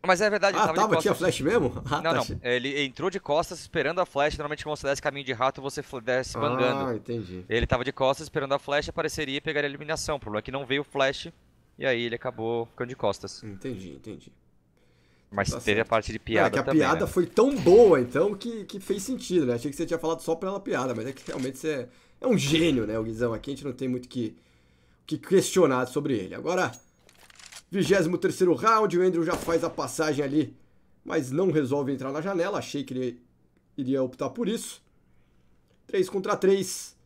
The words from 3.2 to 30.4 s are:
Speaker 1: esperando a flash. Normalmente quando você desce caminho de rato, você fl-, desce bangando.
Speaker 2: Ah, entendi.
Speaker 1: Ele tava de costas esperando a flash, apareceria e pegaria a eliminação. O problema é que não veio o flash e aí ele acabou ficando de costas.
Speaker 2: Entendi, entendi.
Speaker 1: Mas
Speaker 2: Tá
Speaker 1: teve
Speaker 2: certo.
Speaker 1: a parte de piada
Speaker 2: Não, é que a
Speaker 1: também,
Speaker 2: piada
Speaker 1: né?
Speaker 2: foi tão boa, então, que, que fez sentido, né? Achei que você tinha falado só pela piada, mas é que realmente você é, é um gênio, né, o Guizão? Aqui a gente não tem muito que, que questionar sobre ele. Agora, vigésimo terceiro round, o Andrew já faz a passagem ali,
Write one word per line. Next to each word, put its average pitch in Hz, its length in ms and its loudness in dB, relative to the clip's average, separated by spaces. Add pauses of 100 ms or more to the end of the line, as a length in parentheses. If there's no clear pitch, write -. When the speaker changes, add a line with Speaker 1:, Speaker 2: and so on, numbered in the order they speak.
Speaker 1:
esperando 165 400 -2
a 175 60 2
flash. 147 320 0
Normalmente 147 260 -8
quando 151 140 -6
você 139 100 -6
desce 139 140 -2
caminho 143 240 -4
de 131 80 -4
rato, 127 280 0
você 135 220 -8
fl-, 131 160 -12
desce 123 380 -2
bangando. 131 480 0
Speaker 2:
Ah, 120 100 -2
entendi. 92 540 -8
Speaker 1:
Ele 117 180 2
tava 123 160 0
de 131 80 -4
costas 139 360 0
esperando 139 260 -4
a 139 60 0
flash, 147 280 -2
apareceria 151 480 -4
e 147 60 -4
pegaria 147 260 -2
a 139 40 -4
eliminação. 147 440 -6
O - 60 -8
problema 107 180 -4
é - 40 -6
que 131 80 -10
não 139 140 -6
veio 139 180 0
o - 20 -6
flash 139 420 -2 (500)
e - 80 -6
aí 120 180 2
ele 117 120 -4
acabou 117 520 -4
ficando 123 200 -8
de 127 80 -12
costas. - 480 -4
Speaker 2:
Entendi, 98 480 -12
entendi. 76 400 -18 (1040)
Speaker 1:
Mas 101 140 0
Speaker 2:
Tá - 80 -4
Speaker 1:
teve 107 200 2
Speaker 2:
certo. 110 100 2
Speaker 1:
a - 20 -20
parte 113 220 2
de 110 80 -6
piada 107 220 2
Speaker 2:
Não, 95 60 6
é 95 40 2
que 113 80 0
a 139 40 -2
Speaker 1:
também, 147 180 4
Speaker 2:
piada 160 240 2
Speaker 1:
né? - 60 -6
Speaker 2:
foi 180 140 2
tão 262 300 4
boa, 185 440 10
então, 156 360 2
que, 220 300 -8
que 196 140 -12
fez 196 220 -4
sentido, 180 460 0
né? 120 80 2
Achei 139 160 -4
que - 40 -12
você 170 80 -4
tinha 165 140 -2
falado 160 240 -2
só 160 140 -2
pela 190 240 -6
piada, 135 340 -2
mas 113 140 -6
é 135 40 -8
que - 140 -16
realmente 131 320 -6
você 156 120 -4
é, 131 200 -6 (320)
é 254 60 -2
um 220 100 4
gênio, 139 480 2
né, 110 140 -2
o 113 40 -2
Guizão? 113 300 -2
Aqui 110 160 -8
a 139 60 -6
gente 143 100 -16
não 131 80 -6
tem 131 140 -6
muito 123 200 -6
que, 113 300 -6 (680)
que 156 100 -4
questionar 160 680 2
sobre 143 260 -4
ele. 92 220 -4
Agora, 165 360 -2 (1000)
vigésimo 180 480 2
terceiro 175 340 2
round, 214 420 4
o 175 60 4
Andrew 170 220 2
já 170 120 0
faz 165 280 0
a 160 80 -2
passagem 147 520 -2
ali, 139 320 0 (480)